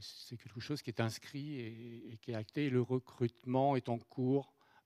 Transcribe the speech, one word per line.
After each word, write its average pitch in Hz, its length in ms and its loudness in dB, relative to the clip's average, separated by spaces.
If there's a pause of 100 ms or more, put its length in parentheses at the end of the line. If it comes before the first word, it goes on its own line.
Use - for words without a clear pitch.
c'est - 340 -14
quelque 113 240 -12
chose 143 220 -4
qui - 80 -8
est 113 100 -4
inscrit 139 540 -2
et, 117 580 -8
et 113 60 -12
qui - 140 -8
est 117 40 -2
acté. 139 340 0
Le 127 120 6
recrutement 127 960 2
est 120 100 -2
en 120 100 2
cours, 131 560 0 (320)